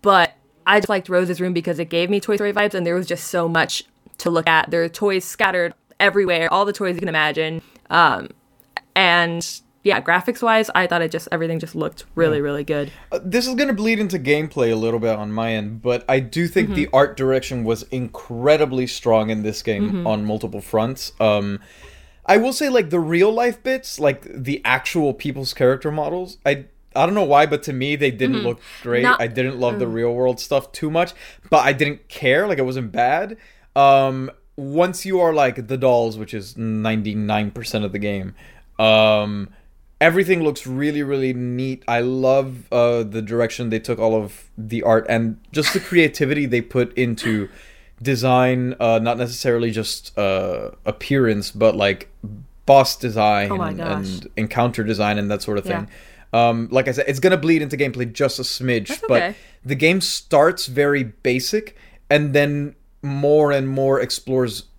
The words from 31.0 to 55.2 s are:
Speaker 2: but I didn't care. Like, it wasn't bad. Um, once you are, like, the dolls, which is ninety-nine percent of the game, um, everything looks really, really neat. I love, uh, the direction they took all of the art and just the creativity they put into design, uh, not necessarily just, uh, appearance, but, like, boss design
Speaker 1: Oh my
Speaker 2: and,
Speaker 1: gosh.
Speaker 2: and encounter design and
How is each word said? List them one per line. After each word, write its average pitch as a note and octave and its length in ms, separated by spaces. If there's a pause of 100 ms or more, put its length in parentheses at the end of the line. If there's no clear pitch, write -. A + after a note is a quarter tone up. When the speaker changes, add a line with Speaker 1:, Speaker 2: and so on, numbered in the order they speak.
Speaker 2:
but C#3+ 160
I C#3 80
didn't D3 360
care. C#3+ 380
Like, E3 120
it C3 60
wasn't B2+ 260
bad. E3 460 (380)
Um, C3+ 540 (280)
once E3 480
you F#3+ 160
are, E3 120
like, C3 340
the C3 100
dolls, A#2+ 400
which G#2+ 180
is G2 220
ninety-nine G#2+ 920
percent A2+ 340
of G2 80
the G#2 60
game, G2+ 360 (420)
um, G#2+ 720 (520)
everything E3+ 420
looks D3 240
really, D3 360
really C3+ 300
neat. B2 540
I A#2+ 140
love, C3 720
uh, A#2+ 320
the G#2+ 180
direction A#2 480
they A2 100
took A#2 200
all A2 220
of - 360
the A2 260
art A2+ 240
and A2+ 300 (140)
just D3 220
the G3 60
creativity D3 640
they A#2+ 160
put B2 360
into A2+ 500 (540)
design, B2+ 800
uh, A2+ 200
not A#2 180
necessarily A#2 540
just, - 460
uh, F#2+ 540 (140)
appearance, A2 680
but, G#2+ 240
like, G2+ 340 (560)
boss C3+ 300
design G#2 560
Speaker 1:
Oh G2 60
my F3 120
Speaker 2:
and, F#2+ 80
Speaker 1:
gosh. G2+ 140 (160)
Speaker 2:
and F#2 200 (100)
encounter A#2 460
design G#2 340
and G2+ 140